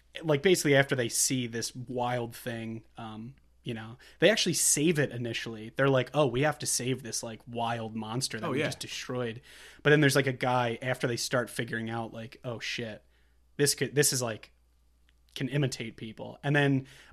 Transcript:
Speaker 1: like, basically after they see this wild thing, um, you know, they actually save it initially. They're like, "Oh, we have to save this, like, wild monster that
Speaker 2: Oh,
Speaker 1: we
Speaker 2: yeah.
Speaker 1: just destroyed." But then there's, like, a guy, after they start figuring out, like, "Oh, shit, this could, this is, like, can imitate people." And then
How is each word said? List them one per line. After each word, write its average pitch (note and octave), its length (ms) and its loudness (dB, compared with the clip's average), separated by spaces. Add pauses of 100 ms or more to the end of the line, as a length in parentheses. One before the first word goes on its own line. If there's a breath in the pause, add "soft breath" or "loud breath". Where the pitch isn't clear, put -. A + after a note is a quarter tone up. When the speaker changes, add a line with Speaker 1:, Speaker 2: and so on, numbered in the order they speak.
(240)
Speaker 1:
like, D3+ 180 2
basically E3+ 320 6
after C3+ 220 6
they A#2+ 120 0
see B2+ 380 0
this A2+ 300 -6
wild B2 580 -4
thing, A2+ 480 -8 (160)
um, A2+ 360 -12 (280)
you B2+ 120 -6
know, A2+ 240 -12 (200 loud breath)
they E3 120 8
actually F#3+ 240 2
save D#3 440 2
it B2+ 140 0
initially. A2+ 640 -6
They're C3+ 120 4
like, B2+ 240 4
"Oh, D3 140 4
we B2 140 0
have D3 200 2
to C3+ 60 -8
save B2 380 -2
this, A2 180 -6
like, A2+ 240 -10
wild A#2 480 -4
monster A2 460 -4
that F3 60 -6
Speaker 2:
Oh, D#3 40 -4
Speaker 1:
we C3 80 -2
Speaker 2:
yeah. D3+ 80 0
Speaker 1:
just - 140 -6
destroyed." B2 640 -6 (420 loud breath)
But D3 60 6
then D3+ 100 8
there's, C#3 160 6
like, C3+ 100 4
a C3+ 60 2
guy, B2 500 0
after C3 240 -2
they A#2+ 100 0
start A#2+ 320 -2
figuring A2+ 400 -4
out, A2+ 240 -6
like, A2+ 320 -14
"Oh, A#2+ 140 -6
shit, A2 460 -8 (520)
this C#3+ 200 4
could, B2+ 180 -4
this C#3+ 180 4
is, B2+ 80 -2
like, A2+ 300 -6 (840)
can C3+ 120 -4
imitate C3 480 -2
people." A2+ 460 -12
And C#3+ 140 2
then C#3 320 4 (240 loud breath)